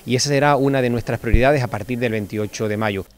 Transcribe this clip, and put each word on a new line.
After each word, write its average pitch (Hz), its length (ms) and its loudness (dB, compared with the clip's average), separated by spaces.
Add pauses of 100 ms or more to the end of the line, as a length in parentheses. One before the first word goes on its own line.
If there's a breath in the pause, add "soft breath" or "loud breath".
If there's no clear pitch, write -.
y 123 120 0
esa 123 120 -2
será 143 280 2
una 135 260 2
de 120 80 0
nuestras 120 300 -4
prioridades 123 420 4
a 117 60 -2
partir 110 300 -6
del 120 140 -2
veintiocho 107 560 -4
de 104 80 -2
mayo. 104 300 -2 (120)